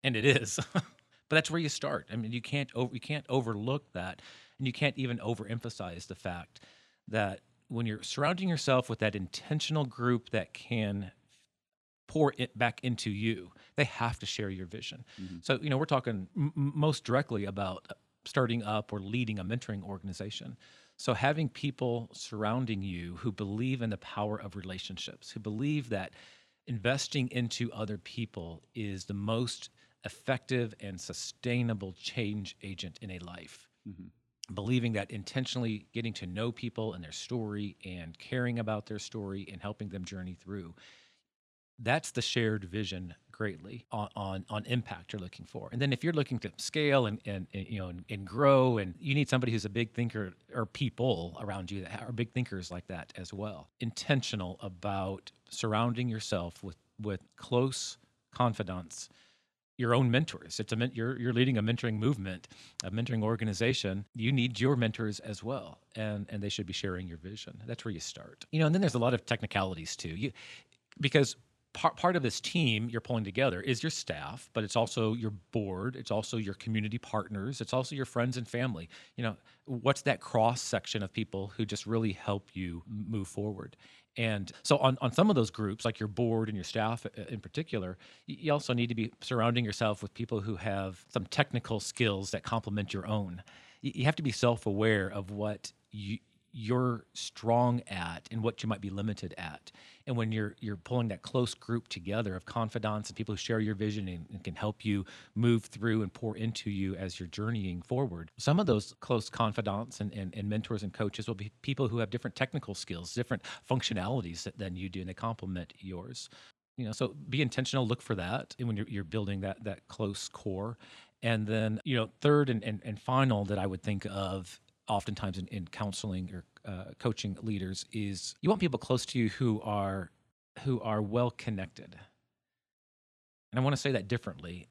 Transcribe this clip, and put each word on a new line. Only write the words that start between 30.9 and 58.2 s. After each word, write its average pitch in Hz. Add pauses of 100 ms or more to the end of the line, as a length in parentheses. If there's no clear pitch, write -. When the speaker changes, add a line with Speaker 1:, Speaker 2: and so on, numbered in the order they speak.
Speaker 1:
sustainable 113
change 104
agent 92
in 98
a 90
life. 85 (200)
Speaker 2:
Mm-hmm. -
Speaker 1:
Believing 117
that 101
intentionally 113
getting 117
to 95
know 110
people 113
and 90
their 78
story 104
and 87
caring 123
about 107
their 107
story 98
and 95
helping 104
them 90
journey 92
through, 90 (1040)
that's 123
the 120
shared 110
vision 90 (180)
greatly 104
on, 107
on, 95
on 107
impact 104
you're 104
looking -
for. -
And 123
then 139
if 127
you're 170
looking 135
to -
scale 139
and, 107
and, 95
and, 95
you 107
know, 92
and, 87
and 104
grow, 127
and 92
you 139
need 143
somebody 123
who's 107
a 104
big 113
thinker 107 (200)
or 113
people 101
around 98
you 98
that 92
ha-, -
are 127
big 113
thinkers 98
like 87
that 87
as 90
well. 98 (100)
Intentional 113
about 95 (160)
surrounding 117
yourself 104
with, 90 (240)
with 104 (160)
close - (340)